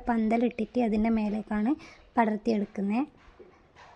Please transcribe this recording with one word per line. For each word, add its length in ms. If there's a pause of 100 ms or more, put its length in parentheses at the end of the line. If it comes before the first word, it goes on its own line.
പന്തലിട്ടിട്ട് 760
അതിൻ്റെ 280
മേലേക്കാണ് 560 (460)
പടർത്തിയെടുക്കുന്നത്. 840 (960)